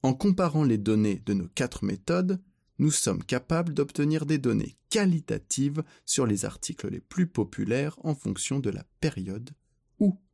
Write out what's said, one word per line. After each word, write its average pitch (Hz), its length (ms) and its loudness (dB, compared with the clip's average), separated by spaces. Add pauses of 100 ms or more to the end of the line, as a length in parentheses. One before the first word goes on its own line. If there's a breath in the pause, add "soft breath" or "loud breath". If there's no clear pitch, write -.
En 262 100 4
comparant 180 500 2
les 117 140 4
données 104 480 2
de 110 80 0
nos 92 140 0
quatre - 360 -4
méthodes, 180 580 -2 (360)
nous 151 140 4
sommes 95 320 0
capables 160 500 -2
d'obtenir 147 520 0
des 156 120 0
données 113 400 0 (120)
qualitatives 156 960 0 (220 soft breath)
sur 127 220 2
les 104 180 0
articles - 440 -8
les 92 120 -8
plus - 240 0
populaires 123 760 -2
en 160 100 -2
fonction 135 460 -4
de 120 100 -2
la - 160 -8 (140)
période 113 500 -4 (500)
ou 196 220 2 (120)